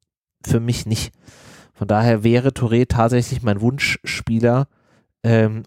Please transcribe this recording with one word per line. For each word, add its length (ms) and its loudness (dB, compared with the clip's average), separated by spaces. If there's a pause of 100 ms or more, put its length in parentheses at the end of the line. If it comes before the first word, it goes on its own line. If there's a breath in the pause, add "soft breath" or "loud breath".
(440)
Für 160 0
mich 240 -4
nicht. 280 -6 (640 loud breath)
Von 120 -8
daher 380 2
wäre 240 2
Touré 400 0
tatsächlich 540 0
mein 180 -2
Wunschspieler, 1080 -2 (560)
ähm, 440 2